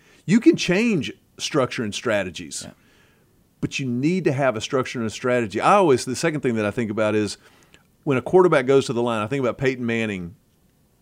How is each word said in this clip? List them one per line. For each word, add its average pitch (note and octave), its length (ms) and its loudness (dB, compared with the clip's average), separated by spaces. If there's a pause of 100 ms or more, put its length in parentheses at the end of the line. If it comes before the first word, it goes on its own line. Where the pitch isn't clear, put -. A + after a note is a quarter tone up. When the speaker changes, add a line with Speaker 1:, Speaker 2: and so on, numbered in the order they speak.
(260)
Speaker 1:
You G3+ 140 4
can E4 160 4
change F#3 560 -2 (260)
structure B2+ 460 -2
and G2+ 100 -6
strategies, F#2 720 -4
Speaker 2:
Yeah. - 80 -18 (840)
Speaker 1:
but - 200 -6
you C#3 60 -6
need C#3+ 380 0
to D#3+ 80 2
have C3 240 0
a A2 60 -8
structure B2+ 380 -4
and A2+ 80 -2
a G#2 40 -6
strategy. A#2 500 -2
I D3 140 4
always, D#3+ 300 4
the B2+ 100 -6
second D#3+ 260 -2
thing B2 140 0
that G#2+ 100 0
I G#2 60 -2
think A2+ 180 -4
about G#2+ 240 0
is G#2+ 240 0 (680)
when C#3 140 0
a A#2+ 40 -2
quarterback E3 440 4
goes C3+ 200 4
to C3 80 -4
the A2+ 80 -2
line, A#2 220 -2
I A2 40 -4
think C#3 140 -4
about A2+ 180 -2
Peyton C3 260 -2
Manning G#2+ 500 -4 (680)